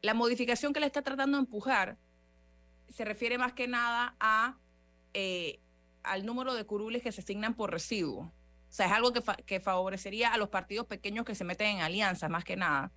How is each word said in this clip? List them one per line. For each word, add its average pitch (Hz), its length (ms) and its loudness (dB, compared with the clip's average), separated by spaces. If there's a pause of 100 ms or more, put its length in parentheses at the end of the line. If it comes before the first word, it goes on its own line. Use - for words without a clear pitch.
La 214 140 2
modificación 240 580 2
que 302 80 0
le 302 60 2
está 285 160 0
tratando 269 340 2
de 277 60 4
empujar 214 560 0 (880)
se - 160 -6
refiere 233 320 -2
más 247 160 0
que 247 160 -4
nada 240 500 0
a, 220 380 4 (560)
eh, 180 460 -2 (460)
al 196 200 -2
número 247 300 -4
de 220 100 -4
curules 220 380 -4
que 240 100 -4
se 208 80 -10
asignan 208 340 -4
por 202 160 -2
residuo. 165 600 -4 (380)
O - 40 -20
sea, 196 120 2
es 175 60 4
algo 240 200 6
que 240 80 0
fa-, 214 160 -2
que 190 240 -4
favorecería 190 720 0
a 233 60 2
los 208 100 2
partidos 202 380 -4
pequeños 208 400 -6
que 226 80 -4
se 190 100 -4
meten 202 320 0
en 175 60 -2
alianzas, 180 480 0
más 170 140 -2
que - 120 -4
nada. 151 400 0